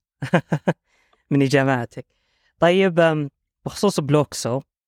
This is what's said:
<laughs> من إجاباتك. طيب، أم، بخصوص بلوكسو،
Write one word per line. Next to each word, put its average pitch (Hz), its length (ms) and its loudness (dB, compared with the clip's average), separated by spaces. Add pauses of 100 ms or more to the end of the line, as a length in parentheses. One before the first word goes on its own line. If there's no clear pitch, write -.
(220)
<laughs> - 1080 -6
من 139 120 2
إجاباتك. 135 640 -2 (520)
طيب، 175 420 2
أم، 156 300 0 (360)
بخصوص - 340 -2
بلوكسو، 139 600 -2 (280)